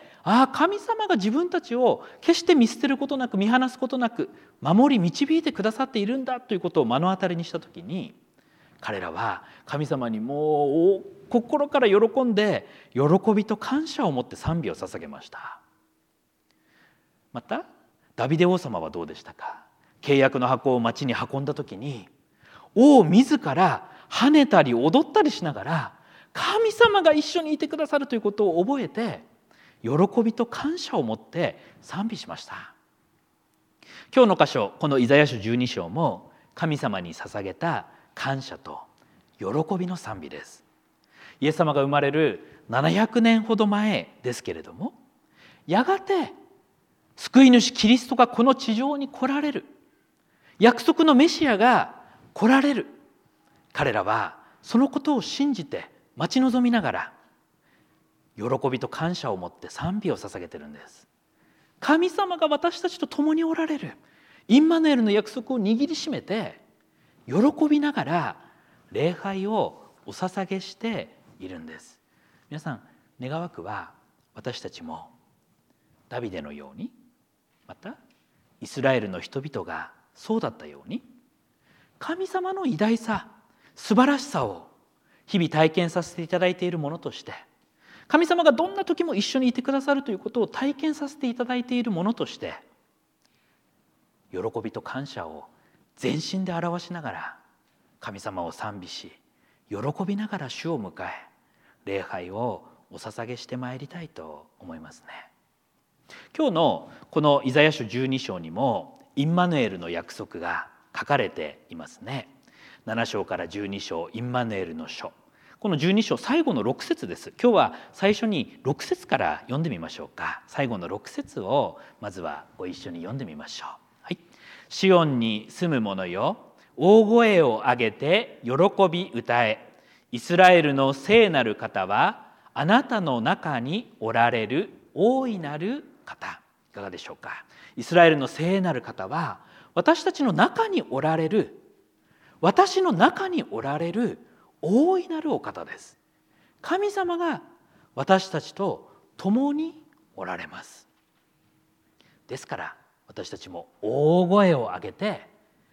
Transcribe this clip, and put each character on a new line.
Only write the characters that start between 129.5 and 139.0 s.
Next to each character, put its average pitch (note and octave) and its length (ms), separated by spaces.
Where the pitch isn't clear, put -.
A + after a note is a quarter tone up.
イ A#2+ 80
ス F3 180
ラ F#3 140
エ F3 100
ル D3 120
の C3+ 200
聖 G#3 360
な C#3+ 140
る G#2+ 120
方 G2+ 300
は B2 420
あ C3 100
な A3 200
た A#3+ 180
の C3+ 180
中 A#2 400
に D#3+ 400
お A2 140
ら A#2 180
れ A2 160
る C3+ 220
大 B3+ 340
い G#3 120
な D3 180
る A3 260
方。」 - 340
い - 20
か G#2 80
が G2 100
で F2 80
し - 100
ょ D#2+ 40
う - 40
か。 - 260
イ A#2+ 80
ス - 120
ラ E3+ 100
エ D#3+ 60
ル D3+ 60
の C3 100
聖 F3+ 340
な F3+ 100
る B2+ 120
方 F#2+ 240